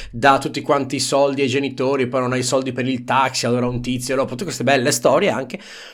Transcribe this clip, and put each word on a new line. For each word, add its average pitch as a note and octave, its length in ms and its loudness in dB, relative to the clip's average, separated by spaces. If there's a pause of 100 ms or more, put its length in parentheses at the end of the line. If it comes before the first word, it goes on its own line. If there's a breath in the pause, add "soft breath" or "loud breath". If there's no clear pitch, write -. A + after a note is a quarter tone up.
dà C3+ 280 4
tutti - 240 -4
quanti C#3 340 0
i C3 40 -2
soldi C#3 420 2
ai C3+ 60 2
genitori, C3 600 0
poi C3 140 0
non B2 100 0
ha B2+ 60 0
i B2 40 -2
soldi C3 300 0
per B2 160 -4
il B2 160 -4
taxi, C3 400 0
allora B2 240 0
un B2 140 -4
tizio, B2+ 340 -2
dopo C3 140 -2
tutte B2+ 140 -8
queste D3+ 200 -6
belle C3+ 260 4
storie D3+ 380 2
anche. C3+ 320 -4 (340 loud breath)